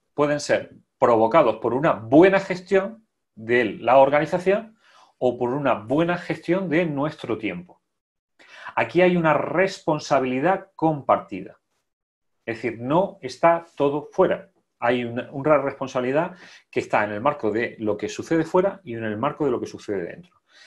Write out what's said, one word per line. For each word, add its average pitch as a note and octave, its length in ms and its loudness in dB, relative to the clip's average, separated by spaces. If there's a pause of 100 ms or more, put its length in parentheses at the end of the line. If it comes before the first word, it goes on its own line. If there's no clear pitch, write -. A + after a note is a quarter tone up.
(140)
pueden D3 280 0
ser G2+ 320 -2 (260)
provocados A#2 600 4
por A#2 120 -2
una C#3+ 200 0
buena D#3 480 4
gestión F#3+ 640 -4 (280)
de A#2 280 0
la A2+ 340 2
organización D#3 800 2 (420)
o A#2+ 180 0
por B2 160 -2
una C3+ 220 0
buena D3 420 -2
gestión F3+ 500 -4
de E3 180 0
nuestro C#3+ 520 -4
tiempo. F2+ 440 -10 (920)
Aquí A#2+ 260 0
hay F3+ 140 4
una D#3+ 180 4
responsabilidad D3+ 1400 -2
compartida. A2 840 -2 (840)
Es A2+ 120 -6
decir, A2+ 240 -6
no E3 400 0
está E3 440 0 (120)
todo C#3+ 340 -2
fuera. G#2+ 400 0 (280)
Hay B2 240 -2
una, A#2 280 -8
una D3 260 2
responsabilidad C3+ 800 -4 (340)
que A#2+ 120 -4
está A2+ 220 0
en G#2 60 -4
el G#2 100 -6
marco C3 300 -2
de A2 300 -4
lo G#2+ 180 -2
que G#2 120 -6
sucede E3 340 -2
fuera F#3 400 0
y A#2 100 -12
en A2+ 120 -8
el G#2 120 -6
marco C#3+ 260 -4
de C#3 60 0
lo A2+ 100 -2
que G#2 60 -8
sucede G2 380 -8
dentro. - 320 -14 (320)